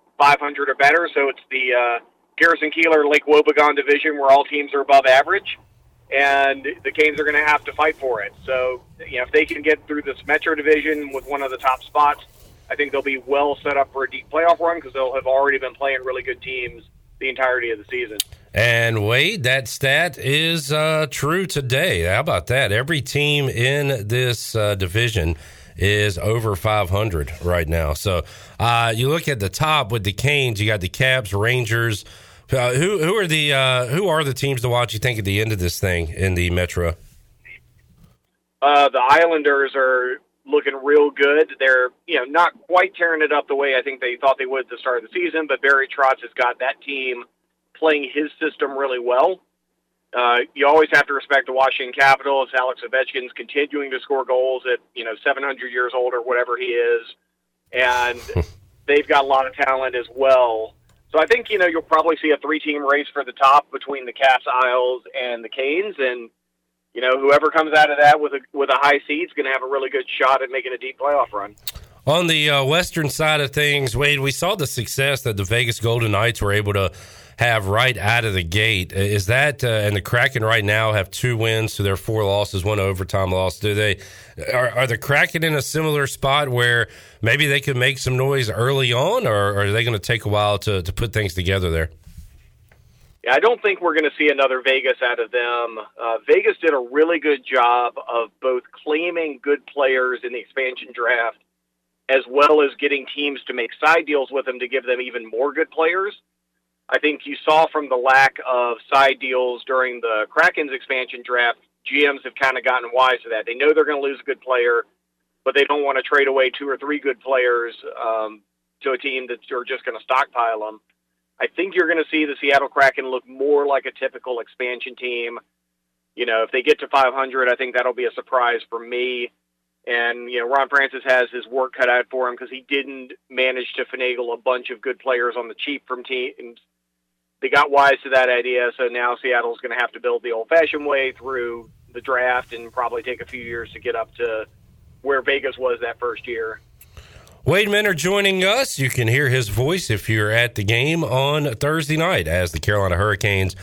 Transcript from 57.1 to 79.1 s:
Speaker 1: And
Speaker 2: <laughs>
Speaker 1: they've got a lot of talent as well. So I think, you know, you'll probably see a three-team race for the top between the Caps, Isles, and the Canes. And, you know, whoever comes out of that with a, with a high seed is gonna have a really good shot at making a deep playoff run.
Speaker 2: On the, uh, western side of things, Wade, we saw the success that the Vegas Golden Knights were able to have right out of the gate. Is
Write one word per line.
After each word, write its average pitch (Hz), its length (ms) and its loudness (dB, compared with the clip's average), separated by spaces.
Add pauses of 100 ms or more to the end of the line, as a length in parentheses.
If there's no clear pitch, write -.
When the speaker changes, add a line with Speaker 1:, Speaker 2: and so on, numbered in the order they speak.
Speaker 1:
And 123 460 0 (480)
Speaker 2:
<laughs> - 200 -20
Speaker 1:
they've 147 200 2
got 143 180 4
a - 20 -6
lot 135 200 2
of 131 80 -10
talent 131 400 -2
as 120 200 -4
well. 123 600 4 (380)
So 156 80 4
I 160 60 2
think, 233 240 0
you 208 80 0
know, 180 80 4
you'll 165 160 0
probably 160 380 2
see 151 100 2
a 143 80 4
three-team 147 480 -4
race 143 260 2
for 139 120 -4
the 123 80 -14
top 139 380 4
between 135 360 -8
the 117 60 -10
Caps, 131 380 4
Isles, 127 520 2 (160)
and 120 260 -6
the 110 40 -12
Canes. 160 500 -2
And, 123 320 -2 (640)
you 117 60 -6
know, 127 180 2
whoever 143 320 4
comes 156 240 0
out 151 160 6
of 143 80 -2
that 147 220 8
with 147 120 -2
a, 139 80 -4 (120)
with 139 180 0
a 131 100 2
high 143 260 4
seed 156 200 -4
is - 80 -18
gonna 135 180 -2
have 127 100 -2
a 131 40 -8
really 135 240 -2
good 135 160 -4 (140)
shot 135 220 4
at 123 80 -6
making 127 220 -6
a 120 60 -8
deep 131 200 -14
playoff 139 340 0
run. 101 220 -10 (520)
Speaker 2:
On 170 200 2
the, 151 240 2
uh, 139 140 2
western 156 460 0
side 156 300 0
of 135 120 -2
things, 143 420 0
Wade, 143 260 2
we 135 120 -2
saw 180 220 -2
the 156 120 -4
success 135 560 -4
that 110 140 -4
the 98 80 -2
Vegas 117 360 -2
Golden 113 320 0
Knights 113 280 0
were 101 120 0
able 104 200 0
to 98 200 0 (460)
have 113 300 0
right 117 280 2
out 113 280 0
of 104 100 -2
the 92 80 0
gate. 98 500 0
Is 98 340 0